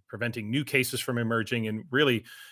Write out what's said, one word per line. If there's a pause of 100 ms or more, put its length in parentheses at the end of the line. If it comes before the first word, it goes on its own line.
preventing
new
cases
from
emerging
and
really (280)